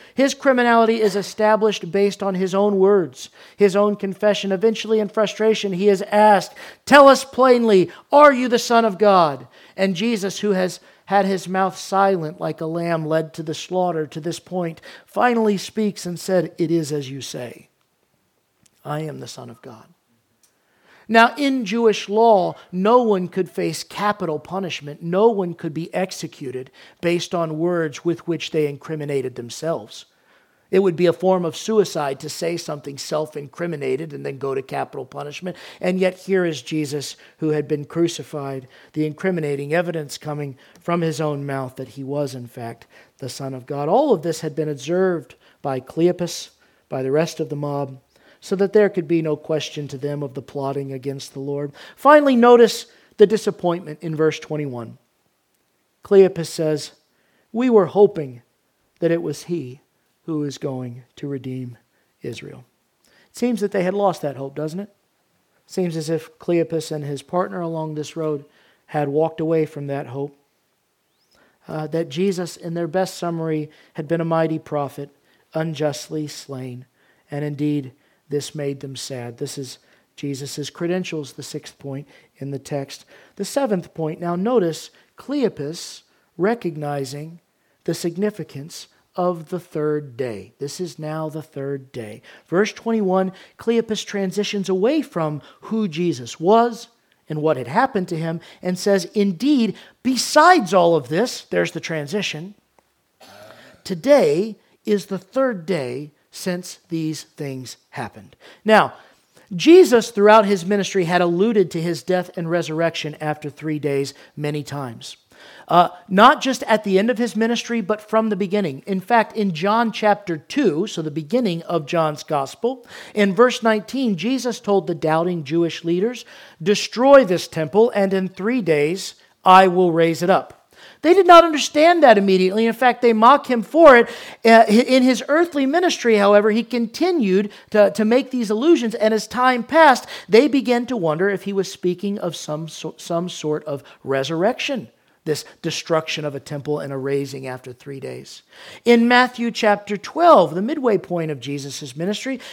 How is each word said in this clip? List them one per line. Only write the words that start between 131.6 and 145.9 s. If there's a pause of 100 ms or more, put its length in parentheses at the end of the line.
that
immediately.
In
fact,
they
mock
him
for
it. (360)
Uh,
in
his
earthly
ministry,
however,
he
continued (180)
to,
to
make
these
allusions,
and
as
time
passed, (220)
they
began
to
wonder
if
he
was
speaking
of
some
so-,
some
sort
of (180)
resurrection, (360)
this (180)
destruction